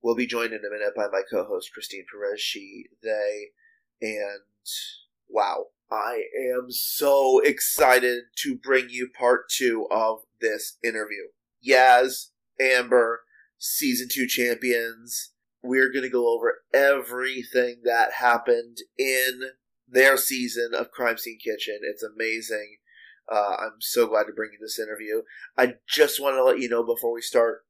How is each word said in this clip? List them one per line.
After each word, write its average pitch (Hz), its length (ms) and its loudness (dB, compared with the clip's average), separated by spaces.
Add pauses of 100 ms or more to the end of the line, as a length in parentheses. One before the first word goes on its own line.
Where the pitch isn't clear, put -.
We'll 117 140 0
be 123 100 -2
joined 117 260 -4
in 107 120 -10
a 101 60 -6
minute 104 240 -6
by 107 160 -2
my 98 200 -2
co-host, 101 420 -6
Christine - 380 -14
Perez, 104 300 -8
she, 98 460 -10 (160)
they, 104 440 -4 (560)
and 104 380 -6 (880)
wow, - 380 -2 (240)
I 110 340 -4 (300)
am 123 160 -6
so 139 720 4
excited 127 840 2 (140)
to 135 180 -4
bring 127 340 0
you 123 260 -8
part 123 320 2
two 113 420 0
of 110 280 0 (220)
this 107 440 -4
interview. 104 440 -6 (380)
Yaz, 127 600 6 (340)
Amber, 123 640 2 (360)
season 123 540 -4
two 131 140 -2
champions. 120 1040 -4 (300)
We're 131 300 2
gonna 131 180 -4
go 120 240 2
over 117 240 0 (160)
everything 127 1120 0
that 117 340 2
happened 120 600 2 (200)
in 131 420 0 (480)
their 131 280 8
season 120 580 -4
of - 160 -4
Crime 117 260 0
Scene 113 260 -12
Kitchen. 107 400 -6
It's 104 200 -6
amazing. 110 720 -6 (540)
Uh, 104 300 0
I'm 110 200 -8
so 117 280 0
glad 107 160 2
to 104 80 -10
bring 107 200 -8
you 107 80 -20
this 110 180 -12
interview. 107 440 -6 (340)
I 127 180 2 (120)
just 147 340 2
wanna 135 220 0
let 127 160 4
you 123 100 -4
know 117 140 0
before 117 300 -2
we 117 100 -6
start 117 480 0